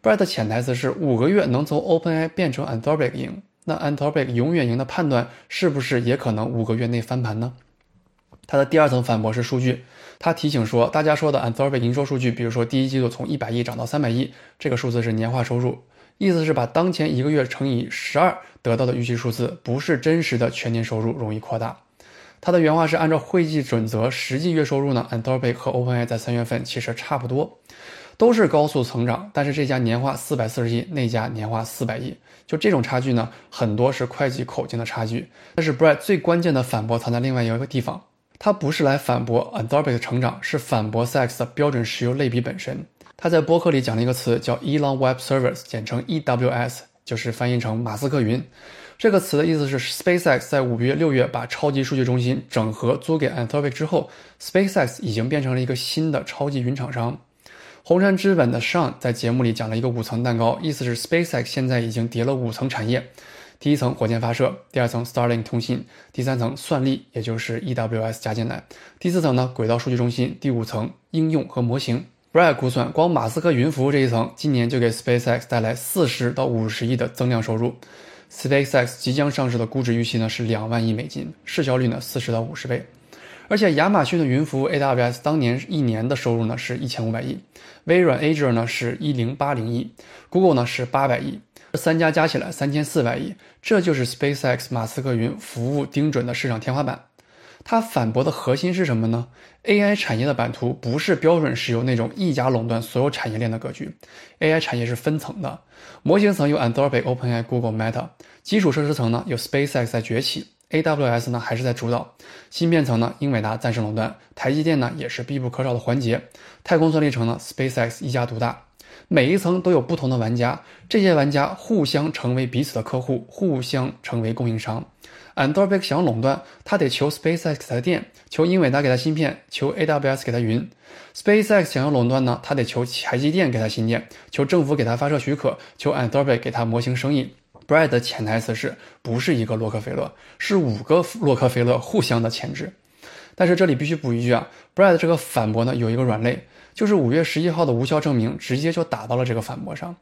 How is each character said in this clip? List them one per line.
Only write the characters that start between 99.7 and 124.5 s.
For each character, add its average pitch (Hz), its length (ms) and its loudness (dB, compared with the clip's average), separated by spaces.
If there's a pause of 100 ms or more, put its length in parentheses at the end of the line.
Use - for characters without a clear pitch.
I 202 160 4
产 - 200 -2
业 120 80 0
的 143 80 2
版 120 200 0
图 123 200 -2
不 135 280 -2
是 175 160 2
标 160 240 4
准 127 160 0
是 - 160 -2
由 117 100 2
那 127 140 2
种 113 180 0
一 180 180 0
家 127 160 2
垄 117 200 0
断 117 120 0
所 123 220 -2
有 143 80 2
产 - 220 -6
业 110 60 -4
链 113 120 0
的 113 80 -4
格 127 140 -8
局 - 200 -12 (460)
，A 156 140 4
I 160 80 4
产 123 180 -4
业 117 80 0
是 120 80 -2
分 151 240 -2
层 - 240 -10
的， 135 160 -8 (460)
模 160 120 4
型 208 160 6
层 143 160 2
有 147 80 2
Anthropic、 127 480 2
Open 123 240 -2
A 120 60 0
I、 117 80 -2
Google、 117 300 -2
Meta， 113 340 -2 (380)
基 208 160 2
础 170 100 4
设 147 160 0
施 147 80 0
层 117 160 0
呢 117 160 0
有 139 100 -2
SpaceX 135 500 -2
在 117 140 -2
崛 113 220 -2
起 - 240 -6 (240)
，A 156 100 2
W 151 280 0
S 117 200 0
呢 120 120 -2
还 120 160 -4
是 123 80 -4
在 123 80 0
主 117 180 -4
导， - 240 -4 (360)
芯 170 200 0
片 160 140 4
层 117 160 2
呢 120 180 0
英 143 140 -2
伟 113 100 0
达 110 140 -2
暂 117 160 -2
时 113 80 -2
垄 107 160 -2
断， 110 180 -2 (220)
台 131 160 0
积 151 100 0
电 156 160 2
呢 120 180 0
也 131 120 -8
是 123 160 -8
必 139 160 -4
不 123 100 -4
可 131 140 -4
少 127 80 0
的 120 80 -2
环 123 200 0
节， 117 220 0 (400)
太 170 160 2
空 160 140 4
算 156 100 2
力 147 80 4
层 117 160 0
呢 117 140 0
SpaceX 123 640 -4
一 127 80 -4
家 123 120 0
独 120 140 -6
大， 120 240 -4 (460)
每 143 240 4
一 196 40 4
层 180 240 2
都 180 120 2
有 143 100 4
不 160 140 -2
同 131 120 -2
的 131 80 0
玩 117 200 0
家， 120 260 0 (260)
这 220 120 2
些 190 140 6
玩 143 140 4
家 143 200 2
互 190 360 0
相 151 280 0
成 123 240 -2
为 131 100 0
彼 120 160 -2
此 - 140 -4
的 110 80 -4
客 127 160 -4
户， 127 280 -4
互 156 320 0
相 127 320 -4 (120)
成 117 180 -4
为 110 100 -2
供 120 160 -2
应 113 80 0